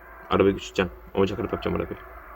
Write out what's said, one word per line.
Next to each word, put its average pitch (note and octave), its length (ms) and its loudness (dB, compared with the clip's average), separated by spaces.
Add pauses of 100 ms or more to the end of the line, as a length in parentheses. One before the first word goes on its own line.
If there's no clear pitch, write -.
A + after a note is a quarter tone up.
(300)
Arabayı G2 260 6
küçülteceğim. - 360 -2 (220)
Oyuncak G2 260 2
araba G2 120 -2
yapacağım F2+ 260 -2
arabayı. F2+ 200 -4 (380)